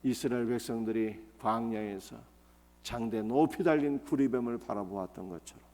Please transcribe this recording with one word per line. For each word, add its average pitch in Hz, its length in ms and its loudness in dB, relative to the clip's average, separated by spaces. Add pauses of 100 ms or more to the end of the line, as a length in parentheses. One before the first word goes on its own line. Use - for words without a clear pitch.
이스라엘 123 420 2
백성들이 113 720 0 (200)
광야에서 110 840 -2 (600)
장대 113 400 -2
높이 143 400 4
달린 147 400 4
구리뱀을 123 560 2
바라보았던 95 720 -6
것처럼 - 340 -14 (100)